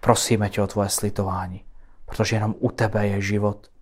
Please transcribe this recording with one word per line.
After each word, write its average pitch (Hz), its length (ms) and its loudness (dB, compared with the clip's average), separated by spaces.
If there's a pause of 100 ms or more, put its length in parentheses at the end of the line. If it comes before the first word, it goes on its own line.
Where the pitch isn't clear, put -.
Prosíme 104 500 4
tě - 120 0
o 98 40 2
tvoje 98 220 0
slitování, 92 760 -2 (420)
protože 113 300 0
jenom 107 220 0
u 127 120 2
tebe 104 360 0
je 101 160 0
život 101 480 -2 (120)